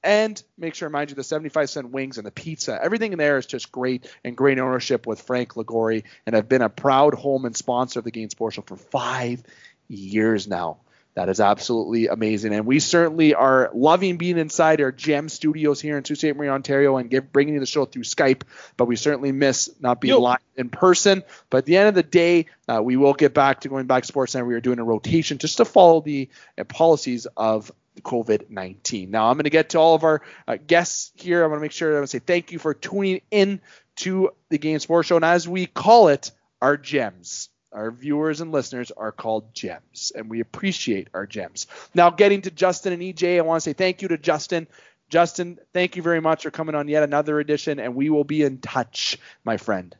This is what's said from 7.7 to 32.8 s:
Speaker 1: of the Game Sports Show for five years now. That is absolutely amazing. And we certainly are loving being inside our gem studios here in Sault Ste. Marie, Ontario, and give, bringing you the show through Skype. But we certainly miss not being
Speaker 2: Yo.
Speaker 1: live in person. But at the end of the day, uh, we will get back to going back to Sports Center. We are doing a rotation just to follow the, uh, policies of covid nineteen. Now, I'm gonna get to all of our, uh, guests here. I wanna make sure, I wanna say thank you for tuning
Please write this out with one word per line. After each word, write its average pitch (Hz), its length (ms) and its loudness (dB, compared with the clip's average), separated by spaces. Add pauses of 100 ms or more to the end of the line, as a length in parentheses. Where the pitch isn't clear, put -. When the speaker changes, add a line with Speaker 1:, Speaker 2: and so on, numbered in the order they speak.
Speaker 1:
of 113 80 -8
the 113 40 -8
Game 110 200 -12
Sports 113 260 -6
Show 104 60 -12
for 95 140 -16
five 123 680 -6 (460)
years 104 600 -2
now. 87 300 -8 (380)
That 92 120 -4
is 95 100 -2
absolutely 110 680 0
amazing. 107 480 -2
And 107 100 -2
we 135 160 2
certainly 160 540 2
are 131 400 4
loving 175 420 2
being 175 220 -2
inside 156 420 2
our 135 100 0
gem 147 380 -4
studios 151 540 -2
here 151 160 -4
in 139 80 -8
Sault 151 100 -6
Ste. 151 180 0
Marie, 143 140 -6
Ontario, 135 480 2
and 123 140 -6
give, 131 200 0
bringing 143 220 2
you 143 80 -2
the 131 60 -4
show 143 180 -2
through 123 200 -10
Skype. 135 400 0 (340)
But 123 80 2
we 120 100 0
certainly 139 360 0
miss 135 360 0 (120)
not 123 200 0
being 254 140 2
Speaker 2:
Yo. 247 60 8
Speaker 1:
live 123 200 2 (160)
in 123 140 -6
person. 185 540 4 (260)
But 127 80 2
at 135 80 0
the 165 100 4
end 202 120 8
of 208 60 2
the 180 80 4
day, 170 440 4 (200)
uh, 113 160 0
we 127 140 0
will 139 160 6
get 139 220 4
back 135 280 2
to 135 60 -10
going 135 180 -6
back 135 180 0
to - 20 -14
Sports 131 260 -4
Center. 127 140 -4
We 120 80 -2
are 117 80 -4
doing 123 160 -2
a 117 60 -6
rotation 120 520 -2
just - 220 -6
to 233 80 6
follow 170 340 8
the, 143 300 -6 (260)
uh, - 80 -8
policies 143 640 0 (100)
of 110 340 -2 (320)
covid 110 460 -2
nineteen. 95 640 -10
Now, 110 180 2
I'm 147 80 2
gonna 147 140 -2
get 160 200 2
to 170 80 0
all 165 160 6
of 156 100 0
our, 156 180 2 (260)
uh, 120 160 -4
guests 170 520 0
here. 175 260 0
I 165 60 4
wanna 151 120 -4
make 151 120 -8
sure, 160 180 -2
I 151 40 2
wanna 143 120 -2
say 123 140 -8
thank 175 300 -2
you 170 80 -12
for 156 140 -4
tuning 190 480 -4 (100)